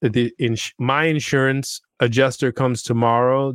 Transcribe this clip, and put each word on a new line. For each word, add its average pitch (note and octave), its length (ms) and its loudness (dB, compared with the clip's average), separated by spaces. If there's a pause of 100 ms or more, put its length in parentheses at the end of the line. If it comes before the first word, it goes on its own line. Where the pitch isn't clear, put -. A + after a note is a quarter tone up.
the A#2+ 380 0
ins-, A2+ 400 -4
my C3+ 260 2
insurance C3+ 720 -2 (200)
adjuster B2+ 520 2
comes B2+ 300 -2
tomorrow B2 720 0